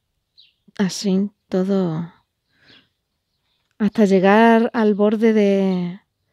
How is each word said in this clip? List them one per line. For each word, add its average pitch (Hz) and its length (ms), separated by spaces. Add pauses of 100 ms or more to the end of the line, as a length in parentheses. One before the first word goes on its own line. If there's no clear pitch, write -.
(800)
así, 196 520 (180)
todo, 185 640 (1700)
hasta 214 280
llegar 220 680
al 214 220
borde 214 400
de, 190 680 (320)